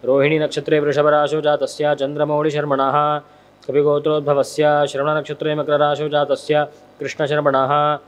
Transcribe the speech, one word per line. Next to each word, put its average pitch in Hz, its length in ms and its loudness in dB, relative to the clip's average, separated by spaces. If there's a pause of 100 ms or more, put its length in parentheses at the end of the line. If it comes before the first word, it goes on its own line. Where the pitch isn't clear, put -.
रोहिणी 139 360 2
नक्षत्रे 151 400 0
वृषभराशौ 147 600 2
जातस्य 147 540 0
चन्द्रमौळिशर्मणः 147 1000 -2 (640)
कपिगोत्रोद्भवस्य 147 1080 0 (120)
श्रवणनक्षत्रे 151 720 -4
मकरराशौ 147 540 0
जातस्य 147 560 0 (300)
कृष्णशर्मणः 139 760 0 (360)